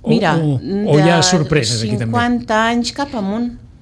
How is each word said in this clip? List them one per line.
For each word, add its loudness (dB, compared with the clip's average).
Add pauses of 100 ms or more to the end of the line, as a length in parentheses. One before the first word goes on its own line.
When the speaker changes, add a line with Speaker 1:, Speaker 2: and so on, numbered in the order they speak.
Speaker 1:
O, -4
Speaker 2:
Mira, 2
Speaker 1:
o, 0
o 0
hi 4
ha 4
Speaker 2:
de 2
Speaker 1:
sorpreses 0
aquí -2
també? -2
Speaker 2:
cinquanta 0
anys -2
cap -6
amunt. -4 (240)